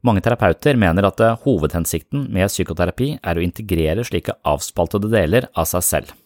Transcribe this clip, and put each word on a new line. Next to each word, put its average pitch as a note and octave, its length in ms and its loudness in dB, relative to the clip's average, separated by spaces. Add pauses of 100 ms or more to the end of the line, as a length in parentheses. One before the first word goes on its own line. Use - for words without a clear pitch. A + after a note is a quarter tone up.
Mange G#2 180 4
terapeuter A#2 560 2
mener F#2+ 280 4
at, G2 160 0
eh, A2+ 220 4
hovedhensikten E2+ 840 -2
med G2 200 0
psykoterapi F2+ 760 -2
er E2+ 120 -2
å E2+ 60 -2
integrere F2+ 640 -2
slike - 280 -4 (120)
avspaltede F2 640 -2
deler A2 460 2
av E2 100 0
seg F2+ 180 -2
selv. - 280 -2 (140)